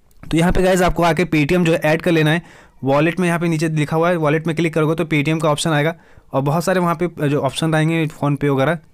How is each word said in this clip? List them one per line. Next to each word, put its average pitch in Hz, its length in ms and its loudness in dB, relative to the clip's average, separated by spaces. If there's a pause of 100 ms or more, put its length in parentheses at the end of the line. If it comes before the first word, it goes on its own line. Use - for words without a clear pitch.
(240)
तो - 140 -2
यहाँ 175 140 2
पे 185 120 2
गाइस, 185 180 2
आपको 170 220 0
आके 170 220 2
Paytm 165 400 2
जो 160 60 2
है 165 120 2
ऐड 156 180 2
कर 180 100 0
लेना 156 200 2
है। 165 100 0 (420)
वॉलेट 151 360 0
में 180 80 2
यहाँ 170 120 0
पे 170 80 -2
नीचे 165 220 0
लिखा 156 280 -2
हुआ 165 120 2
है, 180 80 0
वॉलेट 156 300 0
में 160 80 -2
क्लिक 165 180 -2
करोगे 156 220 0
तो 165 100 -4
Paytm 156 360 0
का 160 80 2
ऑप्शन 147 200 -2
आएगा 156 260 0 (380)
और 135 80 0
बहुत 147 240 0
सारे 185 140 0
वहाँ 170 160 0
पे 165 340 -4
जो 139 120 0
ऑप्शन 156 340 -2
आएंगे, 160 340 0
PhonePe 143 400 -2
वगैरह, 139 300 0 (140)